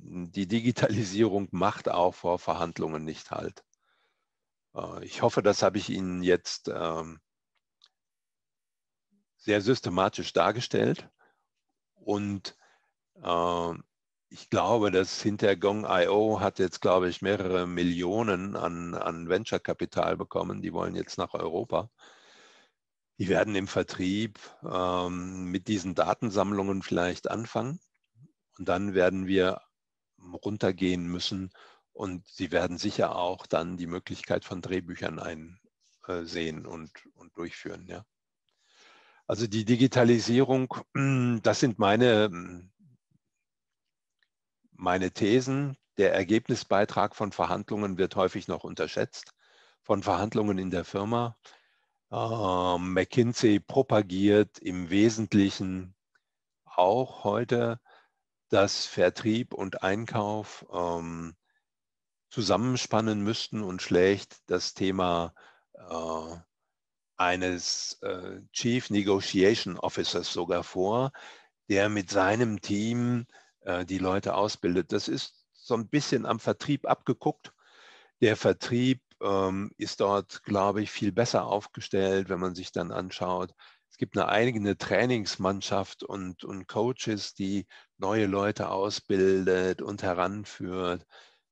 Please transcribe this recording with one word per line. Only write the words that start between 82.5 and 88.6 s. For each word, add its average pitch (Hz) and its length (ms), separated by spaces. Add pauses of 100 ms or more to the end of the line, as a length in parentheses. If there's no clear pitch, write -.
sich 90 180
dann 87 180
anschaut. 92 640 (360)
Es - 60
gibt - 200
eine - 120
eigene 104 500
Trainingsmannschaft 98 1200
und, 92 420
und 95 240
Coaches, 110 640
die 98 320 (320)
neue 101 280
Leute 101 440